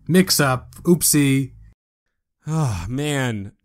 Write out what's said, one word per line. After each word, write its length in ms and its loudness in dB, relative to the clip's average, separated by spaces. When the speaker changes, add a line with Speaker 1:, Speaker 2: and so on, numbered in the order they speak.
Speaker 1:
Mix 340 2
up. 340 -2
Oopsie." 680 2
Speaker 2:
Oh, 420 -4
man. 640 -4